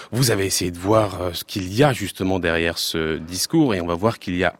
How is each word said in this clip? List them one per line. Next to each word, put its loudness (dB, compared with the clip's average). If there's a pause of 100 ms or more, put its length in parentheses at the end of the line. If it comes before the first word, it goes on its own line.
(120)
Vous 2
avez 0
essayé -2
de -8
voir, 2
euh, -2
ce -8
qu'il -6
y 4
a 6
justement -2
derrière 0
ce -2
discours 0
et -2
on -4
va 0
voir 0
qu'il -4
y 2
a 2